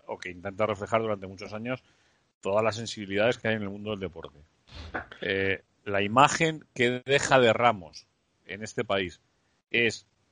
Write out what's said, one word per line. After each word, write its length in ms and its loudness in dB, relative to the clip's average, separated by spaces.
o 100 -8
que 140 -12
intenta 340 -4
reflejar 380 0
durante 240 -4
muchos 260 -14
años, 300 -8
todas 240 2
las 120 0
sensibilidades 600 0
que 120 -4
hay 80 2
en 60 -6
el 80 -6
mundo 200 -10
del 100 -6
deporte, 380 -10
eh, 420 0
la 160 0
imagen 640 2
que 300 2
deja 340 4
de 140 8
Ramos 540 0
en 160 -12
este 220 -6
país 360 -2
es 360 0